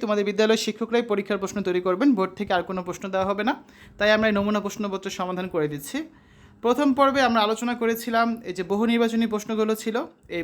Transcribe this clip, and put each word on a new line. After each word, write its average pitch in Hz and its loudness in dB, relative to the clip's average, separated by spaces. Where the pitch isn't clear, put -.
তোমাদের 208 0
বিদ্যালয়ের 220 2
শিক্ষকরাই 233 0
পরীক্ষার 202 -2
প্রশ্ন 190 -6
তৈরি 180 0
করবেন, 190 2
বোর্ড 185 0
থেকে 202 -4
আর 175 0
কোনো 185 -6
প্রশ্ন 175 -10
দেওয়া 190 0
হবে 202 -2
না, 294 2
তাই 208 4
আমরা 220 2
এই 208 2
নমুনা 208 0
প্রশ্নপত্রের 196 -6
সমাধান 180 -4
করে 156 0
দিচ্ছি। 147 -8
প্রথম 247 2
পর্বে 277 4
আমরা 233 2
আলোচনা 233 -2
করেছিলাম 233 0
এই 180 -8
যে 185 -2
বহু 208 0
নির্বাচনী 226 2
প্রশ্নগুলো 214 -2
ছিল, 226 -2
এই 170 -6